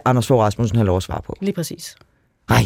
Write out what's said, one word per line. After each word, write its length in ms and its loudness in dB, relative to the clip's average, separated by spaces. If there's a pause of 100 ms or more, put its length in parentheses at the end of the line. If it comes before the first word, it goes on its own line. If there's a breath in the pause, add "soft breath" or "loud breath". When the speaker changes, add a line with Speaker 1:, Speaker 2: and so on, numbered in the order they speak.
Speaker 1:
Anders 220 2
Fogh 140 4
Rasmussen 360 0
have 80 2
lov 120 2
at 60 -2
svare 240 -10
på. 140 -12
Speaker 2:
Lige 120 -4
præcis. 420 -10 (540)
Speaker 1:
Ej, 160 4